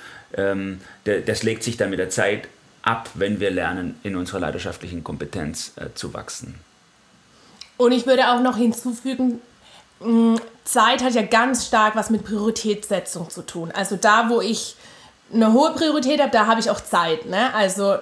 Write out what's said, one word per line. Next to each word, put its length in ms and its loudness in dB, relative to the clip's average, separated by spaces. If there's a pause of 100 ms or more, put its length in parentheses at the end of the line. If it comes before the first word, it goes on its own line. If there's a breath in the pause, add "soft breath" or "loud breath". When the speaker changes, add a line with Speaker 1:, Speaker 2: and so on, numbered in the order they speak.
(380 loud breath)
Speaker 1:
ähm, 420 -4 (260 loud breath)
de-, 160 0
das 220 -4
legt 200 -2
sich 120 -6
dann 140 -2
mit 100 -4
der 100 -4
Zeit 380 -2 (360)
ab, 320 -4
wenn 260 -2
wir 100 0
lernen, 520 -6
in 120 -6
unserer 240 -6
leidenschaftlichen 640 -8
Kompetenz, 720 -10
äh, 180 -14
zu 200 -12
wachsen. 420 -14 (1200 loud breath)
Speaker 2:
Und 160 4
ich 140 0
würde 240 4
auch 120 4
noch 140 2
hinzufügen, 840 -2 (580 soft breath)
mh, 400 4 (260)
Zeit 380 4
hat 100 2
ja 80 2
ganz 460 2
stark 280 4
was 140 -2
mit 160 0
Prioritätssetzung 1040 -4
zu 140 -12
tun. 280 -10
Also 260 -4
da, 320 4
wo 120 2
ich 340 -4 (560 loud breath)
eine 220 4
hohe 200 6
Priorität 460 0
habe, 120 2
da 160 4
habe 120 4
ich 120 0
auch 100 -4
Zeit, 460 0
ne? 260 0
Also 480 2